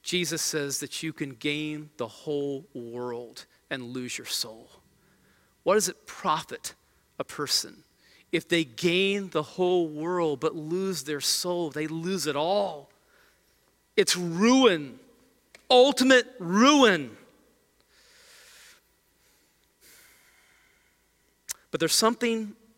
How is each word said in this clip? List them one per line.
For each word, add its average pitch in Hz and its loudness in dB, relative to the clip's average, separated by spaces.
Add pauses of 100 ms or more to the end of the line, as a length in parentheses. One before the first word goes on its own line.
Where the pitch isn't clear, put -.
Jesus 165 -4
says 143 -4
that - -10
you 160 -8
can 139 -8
gain 151 -6
the 120 -8
whole 143 -6
world 120 -10 (240)
and 127 -10
lose 123 -8
your 120 -14
soul. 113 -8 (960)
What 185 4
does 208 2
it - -10
profit - -4 (440)
a - -6
person - -4 (540)
if 165 -2
they 170 2
gain 185 0
the 151 -2
whole 180 0
world 156 -4
but 156 -2
lose 170 -4
their 143 -6
soul? 175 -2
They 151 -6
lose 165 -4
it 139 -2
all. 170 -2 (1040)
It's 185 2
ruin, 180 2 (720)
ultimate 254 6 (100)
ruin. 196 6 (4000)
But 160 -4
there's 160 2
something 226 0 (220)